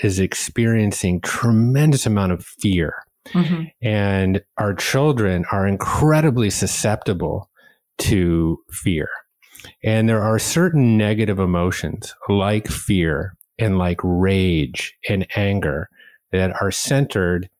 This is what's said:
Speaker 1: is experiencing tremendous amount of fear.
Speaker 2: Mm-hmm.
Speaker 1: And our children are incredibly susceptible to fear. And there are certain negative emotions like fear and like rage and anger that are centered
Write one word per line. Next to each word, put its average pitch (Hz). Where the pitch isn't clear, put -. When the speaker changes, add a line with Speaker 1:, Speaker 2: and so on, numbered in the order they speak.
Speaker 1:
is 95
experiencing 104
tremendous 127
amount 101
of 87
fear. 87
Speaker 2:
Mm-hmm. 170
Speaker 1:
And 98
our 104
children 113
are 98
incredibly 127
susceptible 98
to 85
fear. -
And 110
there 113
are 110
certain 147
negative 107
emotions 90
like 101
fear 82
and 98
like 87
rage 90
and 95
anger 92
that 92
are 98
centered 95